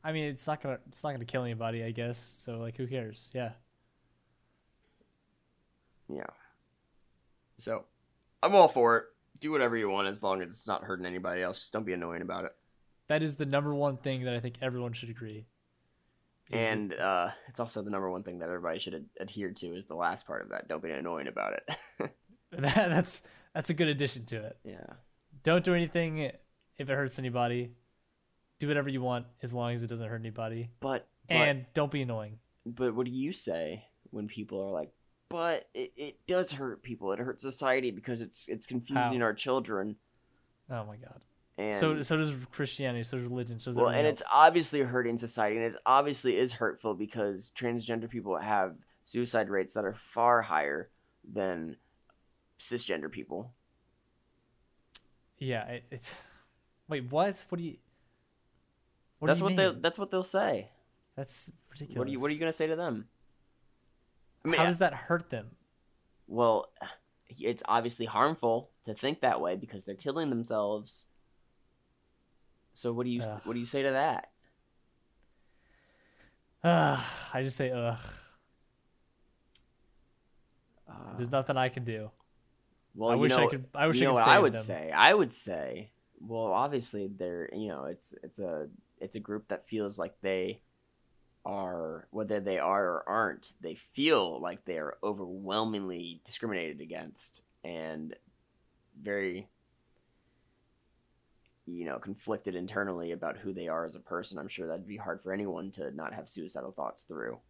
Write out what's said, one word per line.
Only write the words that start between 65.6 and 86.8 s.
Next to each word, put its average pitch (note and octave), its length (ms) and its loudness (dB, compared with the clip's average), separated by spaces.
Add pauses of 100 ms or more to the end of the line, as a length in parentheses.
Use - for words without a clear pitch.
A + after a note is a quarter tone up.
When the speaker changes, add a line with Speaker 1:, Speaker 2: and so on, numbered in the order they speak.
Speaker 2:
Well, A2+ 420 4 (580)
it's - 400 -4
obviously A#2 380 2
harmful A#2+ 640 4 (160)
to A2 80 -6
think C#3+ 280 -2
that F2 200 4
way F2 140 0
because G2 300 -10
they're G2 100 -8
killing D3 340 -2
themselves. G#2+ 760 -2 (1700)
So A#2+ 200 -4
what B2 120 -2
do B2 40 -2
you, A#2+ 140 0
Speaker 1:
Ugh. G#2+ 200 -6
Speaker 2:
what A2 100 -4
do A#2+ 60 -2
you A#2+ 60 -4
say C#3 160 -2
to C3+ 100 2
that? C3+ 380 0 (2250)
Speaker 1:
Ugh, D#3 360 6 (340)
I C3 100 -2
just C3+ 140 -4
say, B2+ 140 0
"Ugh." A#2 260 0 (3000)
Speaker 2:
Uh, - 280 -14
Speaker 1:
There's B2 140 -4
nothing C3+ 260 2
I B2+ 120 4
can B2+ 140 -6
do. A2 280 -6 (840)
Speaker 2:
well, A2 160 4
Speaker 1:
I - 40 6
Speaker 2:
you C3 40 4
Speaker 1:
wish D3 140 6
I B2 100 8
Speaker 2:
know, A2+ 60 6
Speaker 1:
could, C3 160 -4 (100)
I C#3+ 120 4
wish B2+ 120 4
Speaker 2:
you C#3 80 6
Speaker 1:
I C3+ 40 6
Speaker 2:
know - 0 -
Speaker 1:
could B2+ 40 6
Speaker 2:
what A#2 100 8
Speaker 1:
save C3+ 100 10
Speaker 2:
I G3+ 40 10
would C#3 140 6
Speaker 1:
them. A2 100 -2
Speaker 2:
say? D#2+ 280 -6
I A2+ 220 10
would E3+ 180 4
say, D#2+ 580 -6 (300)
well, A2+ 340 -4
obviously A#2 540 0